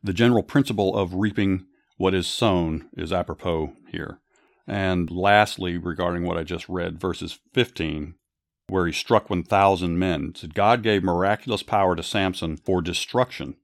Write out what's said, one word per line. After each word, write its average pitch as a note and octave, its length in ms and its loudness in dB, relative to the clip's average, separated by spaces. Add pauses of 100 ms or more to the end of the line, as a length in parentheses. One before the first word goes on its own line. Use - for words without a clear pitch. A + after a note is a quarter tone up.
The G2 100 -4
general A#2 300 4
principle G#2+ 540 2
of F2+ 180 0
reaping G2 520 0 (300)
what F#2 180 2
is F2+ 120 0
sown E2+ 720 0
is E2 160 -6
apropos E2+ 600 -4 (180)
here. - 280 -10 (480)
And F#2 440 -2
lastly, F#2 680 2
regarding F2 460 -2
what E2+ 120 -2
I E2 60 -2
just F2 260 -8
read, E2+ 320 -6
verses F2 380 -6 (140)
fifteen, D#2+ 640 -2 (520)
where F#2 180 2
he D#2+ 60 -2
struck - 380 0
one F2+ 140 -2
thousand F#2+ 540 2
men, E2+ 360 -2
said, D#2 200 -14
"God A2 280 2
gave G#2 200 2
miraculous F#2+ 600 0
power F#2+ 340 2
to E2 60 -6
Samson F2+ 560 -4
for F#2 240 0
destruction E2 800 -4